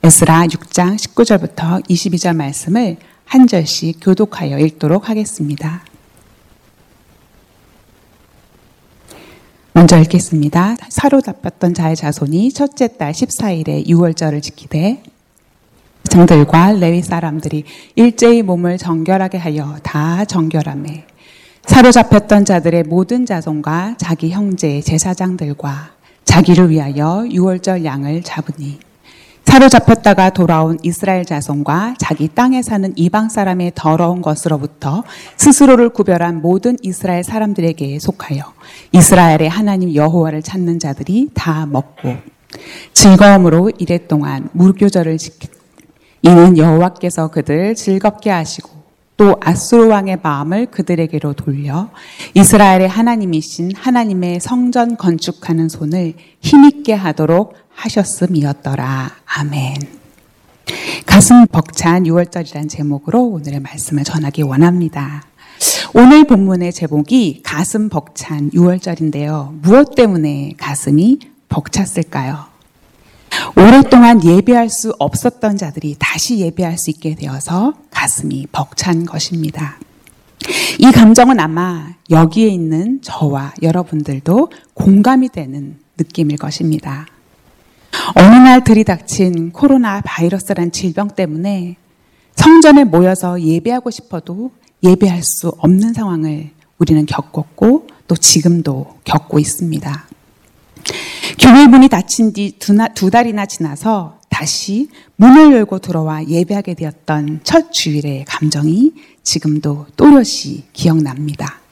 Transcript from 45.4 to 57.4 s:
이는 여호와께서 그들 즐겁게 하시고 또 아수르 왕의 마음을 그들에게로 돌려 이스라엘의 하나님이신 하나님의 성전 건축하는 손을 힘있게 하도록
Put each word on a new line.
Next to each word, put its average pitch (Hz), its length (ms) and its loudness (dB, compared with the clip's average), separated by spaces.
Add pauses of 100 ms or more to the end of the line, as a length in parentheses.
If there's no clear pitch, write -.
이는 175 360 8
여호와께서 165 720 0
그들 160 440 -4
즐겁게 208 560 -4
하시고 - 440 -8 (420)
또 202 240 4
아수르 226 460 2
왕의 196 360 0
마음을 160 440 -4
그들에게로 160 680 -4
돌려 143 560 -6 (440)
이스라엘의 190 540 4
하나님이신 185 880 -4
하나님의 190 640 -2
성전 247 560 -2
건축하는 165 720 -4
손을 160 460 -6 (260)
힘있게 285 540 4
하도록 175 600 -2 (220)